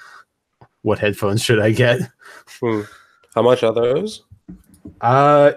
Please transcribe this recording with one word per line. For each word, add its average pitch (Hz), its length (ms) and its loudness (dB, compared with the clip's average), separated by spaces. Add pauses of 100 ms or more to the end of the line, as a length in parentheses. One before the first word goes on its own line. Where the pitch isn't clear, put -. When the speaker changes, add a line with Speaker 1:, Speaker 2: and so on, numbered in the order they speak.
(840)
Speaker 1:
"What 104 160 -2
headphones 104 440 -4
should 113 180 0
I 107 120 0
get?" 120 280 0 (600)
Speaker 2:
Hmm. 113 200 -4 (540)
How 113 80 0
much 123 200 2
are 113 100 0
those? 131 520 -4 (760)
Speaker 1:
Uh, 143 560 4